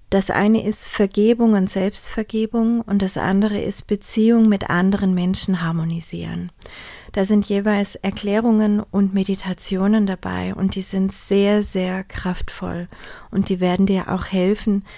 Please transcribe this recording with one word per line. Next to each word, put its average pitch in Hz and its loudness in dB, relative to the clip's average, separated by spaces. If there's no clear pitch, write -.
Das 190 2
eine 214 2
ist - -4
Vergebung 220 2
und 190 2
Selbstvergebung 220 -2
und 196 0
das 190 -2
andere 202 0
ist - -6
Beziehung 220 4
mit 202 2
anderen 190 2
Menschen 180 0
harmonisieren. 165 -6
Da 196 2
sind 208 2
jeweils 202 0
Erklärungen 208 0
und 196 0
Meditationen 190 0
dabei 185 -4
und 190 -2
die 190 -6
sind 190 -2
sehr, 202 2
sehr 185 -4
kraftvoll 180 -6
und 196 0
die 185 -2
werden 185 2
dir 190 0
auch 185 -4
helfen, 196 0